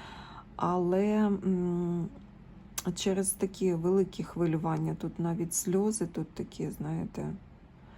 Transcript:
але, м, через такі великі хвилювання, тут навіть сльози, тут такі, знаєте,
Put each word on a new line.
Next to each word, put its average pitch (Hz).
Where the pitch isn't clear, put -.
але, 180
м, 180
через 190
такі 190
великі 180
хвилювання, 160
тут 165
навіть 170
сльози, 196
тут 165
такі, -
знаєте, 156